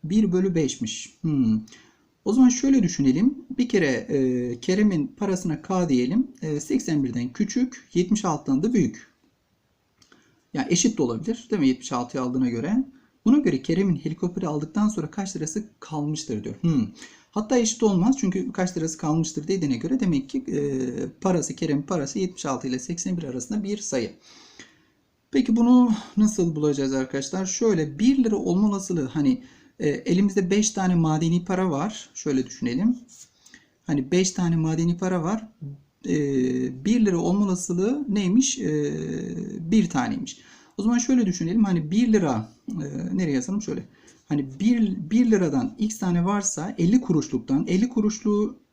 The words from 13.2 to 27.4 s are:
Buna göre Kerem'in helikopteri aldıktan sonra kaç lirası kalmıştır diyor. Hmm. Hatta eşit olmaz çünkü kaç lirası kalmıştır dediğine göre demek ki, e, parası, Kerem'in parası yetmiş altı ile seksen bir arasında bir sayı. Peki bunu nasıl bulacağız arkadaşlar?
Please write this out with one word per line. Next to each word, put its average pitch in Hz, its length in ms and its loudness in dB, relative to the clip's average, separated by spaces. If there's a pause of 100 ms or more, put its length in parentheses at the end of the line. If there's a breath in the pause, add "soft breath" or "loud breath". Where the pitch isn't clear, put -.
Buna 262 120 6
göre 175 240 2
Kerem'in 180 340 0
helikopteri 175 520 -6
aldıktan 156 400 -2
sonra 180 240 -4
kaç 196 240 -8
lirası 156 280 -6 (160)
kalmıştır 147 640 -6
diyor. 113 180 -8
Hmm. 143 260 2 (440 loud breath)
Hatta 214 260 -2
eşit 226 260 0
olmaz 208 360 4
çünkü 185 320 -2
kaç 180 260 -2
lirası 160 200 -4
kalmıştır 156 500 -2
dediğine 160 300 0
göre 247 220 -2
demek 160 300 0
ki, - 180 -4
e, 135 440 -2 (300)
parası, 180 340 0
Kerem'in 151 260 -2
parası 147 380 -4
yetmiş 180 260 -6
altı 135 220 -4
ile 127 120 -4
seksen 175 380 -6
bir 170 60 -6
arasında 123 400 -6
bir 208 140 -4
sayı. 127 340 -4 (1200 loud breath)
Peki 254 240 2
bunu 240 380 6 (240 loud breath)
nasıl 196 380 2
bulacağız 139 380 0
arkadaşlar? 135 520 -4